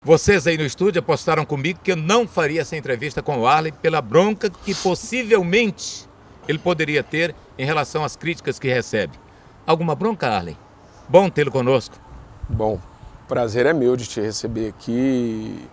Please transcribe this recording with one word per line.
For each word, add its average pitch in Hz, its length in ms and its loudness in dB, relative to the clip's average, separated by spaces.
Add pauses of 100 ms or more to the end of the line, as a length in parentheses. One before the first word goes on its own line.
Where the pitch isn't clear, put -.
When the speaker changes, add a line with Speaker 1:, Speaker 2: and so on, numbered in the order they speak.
Speaker 1:
Vocês 165 380 4
aí 165 100 0
no 156 80 -2
estúdio 175 360 0
apostaram 156 440 0
comigo 147 380 -4
que 185 80 0
eu 156 40 2
não 196 320 2
faria 160 340 0
essa 156 140 -6
entrevista 135 460 -4
com 139 200 -2
o 113 40 2
Arley 156 260 4
pela 156 300 0
bronca 190 480 2
que 190 240 -6
possivelmente 208 1400 0 (380)
ele 151 100 -2
poderia 151 460 0
ter 160 320 -2 (200)
em 131 80 -6
relação 151 400 -2
às - 120 -6
críticas 151 420 -6
que 131 100 -4
recebe. 110 460 -2 (540)
Alguma 160 260 2
bronca, 180 340 -2
Arley? 87 300 -2 (500)
Bom 180 220 6
tê-lo 147 220 -2
conosco. 127 440 0 (540)
Speaker 2:
Bom, 110 300 -2 (480)
prazer 123 400 0
é 160 40 4
meu 127 240 4
de 117 120 -8
te - 120 -8
receber 110 500 -4
aqui - 220 -10
e 117 800 -2